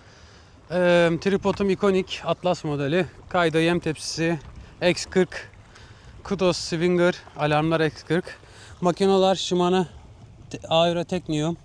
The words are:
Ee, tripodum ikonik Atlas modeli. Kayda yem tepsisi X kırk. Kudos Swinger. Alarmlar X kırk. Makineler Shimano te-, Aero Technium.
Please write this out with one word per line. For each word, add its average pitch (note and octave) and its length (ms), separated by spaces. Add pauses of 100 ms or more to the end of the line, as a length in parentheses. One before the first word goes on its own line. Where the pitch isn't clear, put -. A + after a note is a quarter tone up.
(720)
Ee, F3 400 (100)
tripodum G3 500
ikonik F#3+ 540
Atlas E3+ 400
modeli. D3 420 (220)
Kayda E3 320
yem E3+ 200
tepsisi E3 580 (440)
X F3 240
kırk. - 440 (760)
Kudos F3+ 320
Swinger. F3 580 (220)
Alarmlar D3+ 440
X D#3 220
kırk. - 360 (420)
Makineler F#3+ 540
Shimano F3+ 520 (640)
te-, - 180
Aero E3+ 360
Technium. E3 600